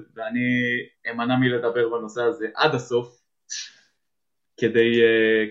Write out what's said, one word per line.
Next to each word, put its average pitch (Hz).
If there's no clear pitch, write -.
ואני 117
אמנע 117
מלדבר 120
בנושא 113
הזה 110
עד 156
הסוף, 120
כדי, 117
אה, 110